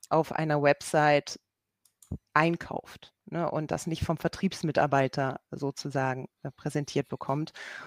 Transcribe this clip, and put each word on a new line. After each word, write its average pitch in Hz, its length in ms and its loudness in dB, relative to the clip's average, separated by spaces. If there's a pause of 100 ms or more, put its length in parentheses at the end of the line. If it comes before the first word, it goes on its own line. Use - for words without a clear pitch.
auf 156 220 2
einer 151 300 0
Website 147 800 4 (920)
einkauft, - 800 -2 (120)
ne, 165 240 -4
und 156 220 -4
das - 160 -4
nicht 160 160 -4
vom 160 140 0
Vertriebsmitarbeiter 143 1200 0 (100)
sozusagen, 135 760 -4 (160)
äh, 143 80 -8
präsentiert - 560 -2
bekommt. 139 460 -4 (320)